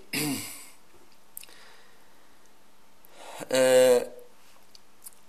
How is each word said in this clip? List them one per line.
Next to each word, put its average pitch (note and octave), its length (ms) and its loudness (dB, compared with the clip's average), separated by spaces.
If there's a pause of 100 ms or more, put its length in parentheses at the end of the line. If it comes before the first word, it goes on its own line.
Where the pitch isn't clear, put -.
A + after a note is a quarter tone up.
(140)
<clears throat> C#3+ 80 -4 (3250)
e, B2+ 560 4 (1200)